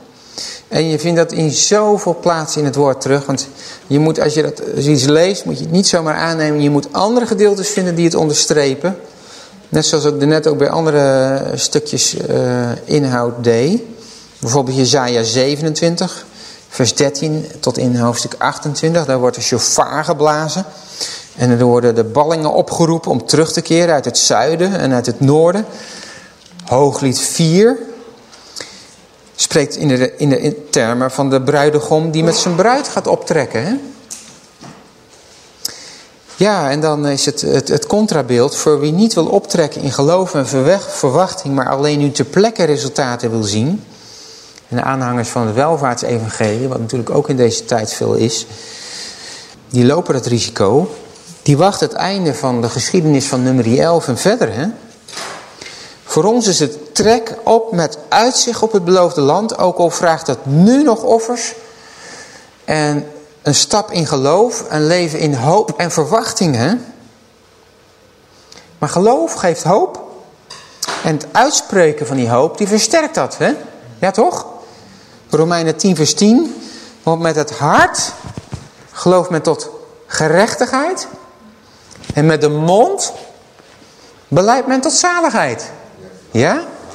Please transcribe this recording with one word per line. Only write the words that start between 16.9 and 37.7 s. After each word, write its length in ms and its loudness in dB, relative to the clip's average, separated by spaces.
dertien 520 -2
tot 180 -2
in 180 0
hoofdstuk 420 -2
achtentwintig. 640 -2
Daar 140 0
wordt 180 2
de 60 -8
shofar 600 0
geblazen. 600 0
En 140 2
er 140 4
worden 300 4
de 100 2
ballingen 480 0
opgeroepen 580 0
om 160 -2
terug 260 2
te 80 -2
keren 340 2
uit 100 0
het 140 -2
zuiden 600 0
en 140 0
uit 140 0
het 140 -4
noorden. 460 4
Hooglied 540 2
vier 580 2
spreekt 400 0
in 120 0
de, 280 0
in 120 0
de, 120 2
in 160 -2
termen 400 0
van 200 -2
de 120 2
bruidegom 680 2
die 140 0
met 120 2
zijn 180 -2
bruid 340 2
gaat 180 -4
optrekken, 600 -2
hè? 80 -2
Ja, 340 2
en 100 0
dan 260 0
is 180 -2
het, 160 -2
het, 280 0
het 180 0